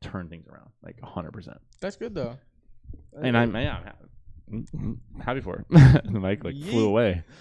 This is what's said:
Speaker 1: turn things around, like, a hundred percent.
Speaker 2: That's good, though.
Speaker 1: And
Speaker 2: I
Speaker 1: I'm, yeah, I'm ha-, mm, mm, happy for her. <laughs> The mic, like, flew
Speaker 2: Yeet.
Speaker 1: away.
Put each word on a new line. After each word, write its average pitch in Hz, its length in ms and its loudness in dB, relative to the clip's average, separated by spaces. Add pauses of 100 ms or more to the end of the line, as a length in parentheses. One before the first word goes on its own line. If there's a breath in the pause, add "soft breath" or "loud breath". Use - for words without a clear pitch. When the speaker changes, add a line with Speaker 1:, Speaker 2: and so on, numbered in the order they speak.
Speaker 1:
turn 90 300 -12
things 82 180 -20
around, - 220 -20 (120)
like, - 200 -20
a 92 40 -16
hundred 85 260 -12
percent. - 260 -18 (220)
Speaker 2:
That's 196 160 -10
good, 226 180 -12
though. 127 240 -8 (840)
Speaker 1:
And 120 140 0
Speaker 2:
I 117 60 6
Speaker 1:
I'm, 117 120 -2
yeah, 127 220 -6
I'm 87 80 -14
ha-, - 80 -18 (580)
mm, 110 240 -10
mm, - 500 -12
happy 127 160 -4
for 92 300 -10
her. 135 320 10
<laughs> - 20 -
The 104 160 -4
mic, 95 240 -2
like, 85 120 -8
flew 143 300 0
Speaker 2:
Yeet. - 20 2
Speaker 1:
away. 101 340 0 (180 loud breath)